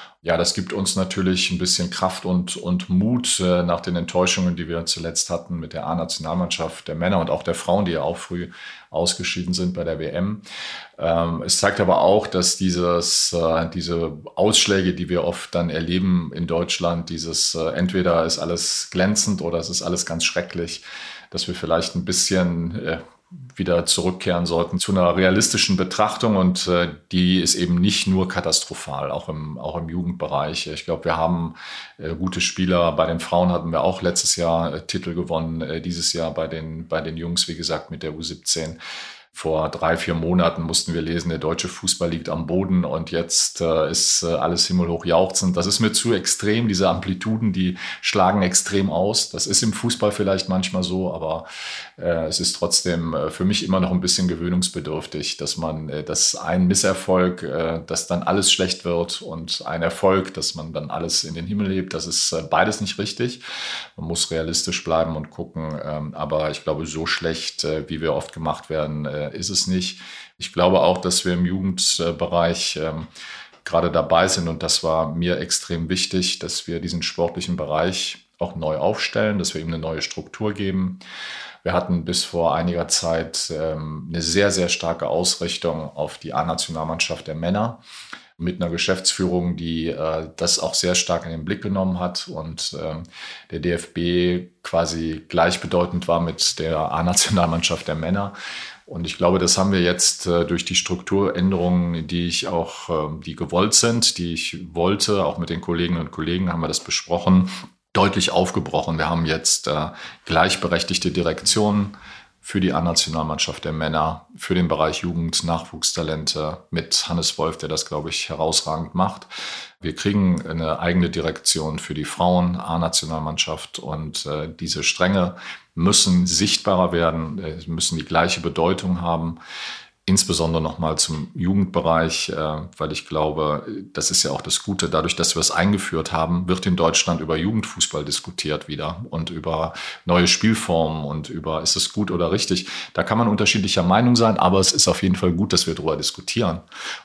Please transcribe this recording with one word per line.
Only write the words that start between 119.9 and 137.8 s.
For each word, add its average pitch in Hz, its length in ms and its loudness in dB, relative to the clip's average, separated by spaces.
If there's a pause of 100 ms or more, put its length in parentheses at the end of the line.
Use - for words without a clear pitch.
kriegen 95 520 2
eine 80 320 -2
eigene 87 320 2
Direktion 78 680 -2
für - 160 -8
die 76 100 -4
Frauen, 90 520 2
A-Nationalmannschaft 80 1200 -2
und, 76 460 -6
äh, 76 240 -4
diese 80 360 -6
Stränge 92 500 4 (400)
müssen 90 520 6
sichtbarer 90 640 4
werden, 82 460 0
äh, 82 280 -8
müssen 82 320 -2
die 71 60 -4
gleiche 85 360 2
Bedeutung 85 600 0
haben. 82 380 -2 (680)
Insbesondere 82 540 2
noch 78 200 -4
mal 80 180 0
zum 78 360 -2
Jugendbereich, 85 960 2
äh, - 40 -4 (440)
weil 80 120 -2
ich - 160 -8
glaube, 78 580 0 (280)
das - 180 -2
ist - 140 4
ja - 80 -2
auch - 80 -4
das - 240 -4
Gute. 92 240 -2
Dadurch, 80 260 2
dass - 220 0
wir 82 40 -2
es - 120 2
eingeführt 90 580 0
haben, 87 380 0
wird 90 180 0
in 92 80 4
Deutschland 82 460 2
über 78 160 -2
Jugendfußball 87 680 -2